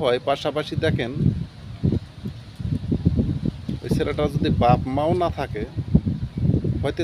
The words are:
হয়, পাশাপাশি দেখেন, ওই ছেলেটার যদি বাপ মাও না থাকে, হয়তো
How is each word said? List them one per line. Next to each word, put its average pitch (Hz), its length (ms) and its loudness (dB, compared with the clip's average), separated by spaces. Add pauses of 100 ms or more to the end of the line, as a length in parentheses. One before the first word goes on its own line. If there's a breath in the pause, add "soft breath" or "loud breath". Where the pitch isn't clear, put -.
হয়, 123 180 4 (100)
পাশাপাশি 143 440 0 (120)
দেখেন, 131 260 2 (2750)
ওই - 140 -8
ছেলেটার 147 400 -2
যদি 156 140 0 (140)
বাপ 120 160 8 (160)
মাও 156 160 2 (120)
না 160 160 2
থাকে, 110 260 -4 (1160)
হয়তো 139 220 -2